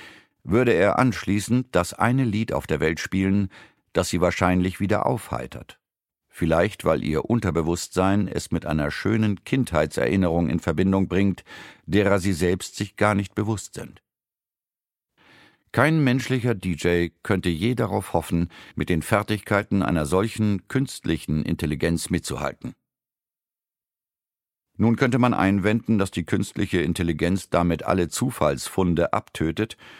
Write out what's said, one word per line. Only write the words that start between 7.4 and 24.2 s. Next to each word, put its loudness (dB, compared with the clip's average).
es -6
mit -4
einer -2
schönen -2
Kindheitserinnerung 0
in 0
Verbindung 0
bringt, 0
derer 2
sie 0
selbst -2
sich -8
gar 2
nicht -2
bewusst -4
sind. -14
Kein 4
menschlicher 0
D -4
J 0
könnte 0
je 0
darauf -4
hoffen, 0
mit -4
den 0
Fertigkeiten 0
einer 0
solchen 0
künstlichen -2
Intelligenz -2
mitzuhalten. -6